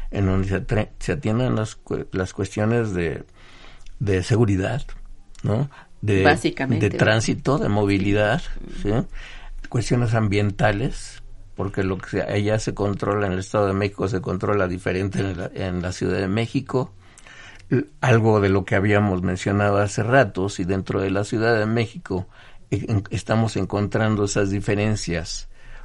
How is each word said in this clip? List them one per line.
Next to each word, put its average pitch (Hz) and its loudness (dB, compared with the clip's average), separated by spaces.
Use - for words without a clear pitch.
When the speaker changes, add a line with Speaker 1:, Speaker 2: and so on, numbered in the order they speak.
Speaker 1:
en 101 0
donde 95 2
se - -2
atre-, 107 0
se - -4
atiendan 117 0
las 107 -4
cue-, - -6
las 92 -2
cuestiones 107 0
de, 85 -2
de 95 2
seguridad, 104 2
¿no? 120 0
De, 98 2
Speaker 2:
Básicamente. 135 2
Speaker 1:
de - -6
tránsito, 110 2
de - 0
movilidad, 104 2
¿sí? 101 0
Cuestiones 117 0
ambientales, 104 0
porque 101 -2
lo 95 0
que - -12
se, 98 0
allá 104 0
se 107 -4
controla 101 0
en 95 0
el 92 -2
Estado 104 2
de 95 2
México, 98 0
se 98 -2
controla 95 0
diferente 95 -2
en 95 -2
la, 92 -6
en 90 -2
la 90 -4
Ciudad 92 -2
de 95 0
México. 120 -2
Algo 113 6
de 98 4
lo 95 4
que - 0
habíamos 101 4
mencionado 101 2
hace 104 0
rato, 107 4
si 98 -4
dentro 95 0
de 95 0
la 98 0
Ciudad 113 2
de 107 2
México, 110 -2
eh, 101 -2
en, 104 2
estamos 110 0
encontrando 104 2
esas 101 2
diferencias 101 -2